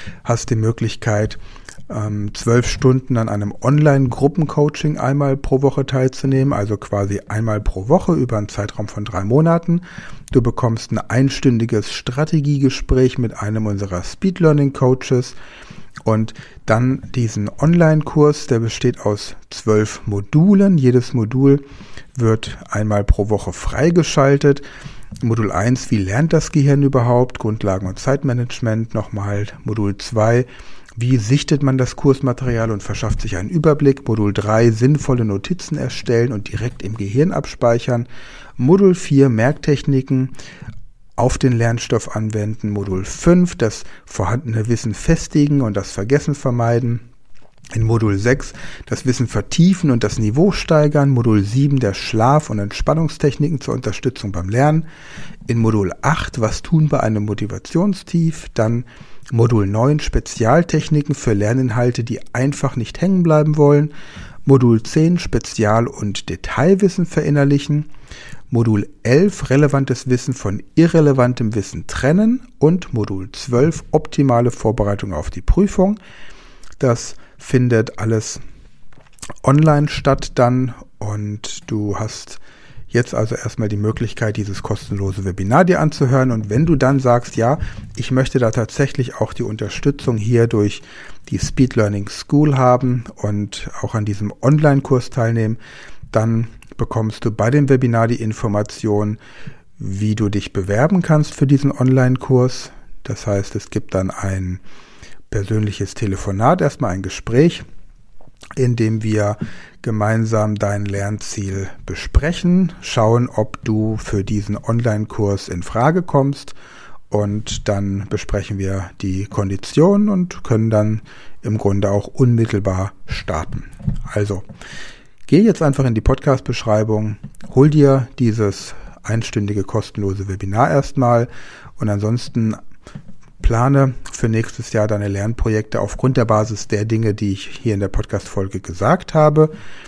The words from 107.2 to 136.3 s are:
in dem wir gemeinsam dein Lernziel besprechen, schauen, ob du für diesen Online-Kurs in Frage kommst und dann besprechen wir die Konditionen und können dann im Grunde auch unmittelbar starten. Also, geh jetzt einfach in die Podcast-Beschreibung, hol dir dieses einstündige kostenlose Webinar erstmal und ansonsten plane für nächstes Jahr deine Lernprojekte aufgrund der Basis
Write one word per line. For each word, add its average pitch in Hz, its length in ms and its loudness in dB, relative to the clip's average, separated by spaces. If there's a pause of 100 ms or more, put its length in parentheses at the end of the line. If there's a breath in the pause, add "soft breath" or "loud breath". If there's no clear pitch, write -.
in 123 200 0
dem 110 280 0
wir 104 340 0 (460 loud breath)
gemeinsam 110 720 0
dein 101 300 -2
Lernziel 98 840 -6 (160)
besprechen, 175 840 0 (100)
schauen, 120 480 2
ob - 340 -4
du 110 340 0
für 101 260 -4
diesen 104 340 -4
Online-Kurs 107 920 -2
in 87 120 -6
Frage 147 400 0
kommst 139 540 0 (540 loud breath)
und 104 580 -4
dann 98 420 -2
besprechen 101 480 -4
wir 95 320 -4 (120)
die 95 240 -4
Konditionen 160 840 2
und 180 340 -2
können 113 280 0
dann 110 300 2 (420 loud breath)
im 107 160 -2
Grunde 101 320 0
auch 101 160 0
unmittelbar 104 880 0 (120)
starten. - 600 -6 (460)
Also, 104 300 -2 (880 loud breath)
geh 156 140 6
jetzt 220 200 4
einfach 139 240 2
in 117 80 2
die 107 80 0
Podcast-Beschreibung, 110 1160 0 (360)
hol 143 160 8
dir 139 380 4 (100)
dieses 110 560 0 (300 loud breath)
einstündige 104 600 -2
kostenlose 101 640 -4
Webinar 101 440 0
erstmal 120 560 2 (480 loud breath)
und 113 120 -4
ansonsten 110 680 -2 (840 loud breath)
plane 135 520 4 (180)
für - 160 -2
nächstes 110 460 -2
Jahr 107 120 2
deine 104 220 0
Lernprojekte 107 720 -2
aufgrund 131 380 0
der 120 80 4
Basis 110 420 0